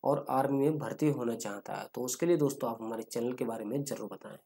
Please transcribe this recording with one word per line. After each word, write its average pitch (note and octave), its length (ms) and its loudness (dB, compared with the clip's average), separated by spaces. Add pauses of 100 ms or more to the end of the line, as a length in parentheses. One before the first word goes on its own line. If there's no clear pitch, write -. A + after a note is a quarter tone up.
और C#3 260 2
आर्मी C#3 300 4
में D3 180 4
भर्ती B2+ 320 2
होना B2 260 0
चाहता G2+ 380 -6
है G2 200 -6
तो A#2+ 80 -4
उसके B2+ 240 0
लिए F3 120 6
दोस्तों C#3 320 2
आप A#2 120 -6
हमारे A2+ 220 -4
चैनल A#2+ 280 -2
के B2+ 120 -4
बारे A2+ 200 -4
में C3 200 -2
ज़रूर A2 240 -6
बताएं। G#2+ 380 -14